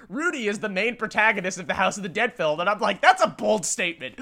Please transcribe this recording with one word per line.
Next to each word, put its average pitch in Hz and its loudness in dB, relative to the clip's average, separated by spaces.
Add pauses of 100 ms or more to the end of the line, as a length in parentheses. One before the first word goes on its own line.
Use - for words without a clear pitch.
"Rudy 285 -4
is 208 -2
the 214 -4
main 214 -2
protagonist 185 0
of 151 -10
the 180 -2
House 190 0
of 196 -10
the 196 -6
Dead 214 -2
film," 160 0
and 185 0
I'm 208 0
like, 202 0
"That's 370 6
a 311 4
bold 208 0
statement," 170 -4